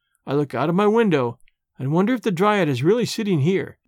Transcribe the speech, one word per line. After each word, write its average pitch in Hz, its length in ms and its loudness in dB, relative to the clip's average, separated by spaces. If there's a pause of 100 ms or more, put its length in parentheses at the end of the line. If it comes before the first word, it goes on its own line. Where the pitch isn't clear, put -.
(260)
I 139 60 -6
look 143 220 -2
out 135 160 -2
of 170 40 0
my 202 120 2
window 175 520 0 (400)
and 135 140 -4
wonder 202 220 2
if 233 80 -4
the 226 100 -2
Dryad 190 360 2
is 127 140 -2
really 214 220 2
sitting 196 360 -2
here, 165 480 -2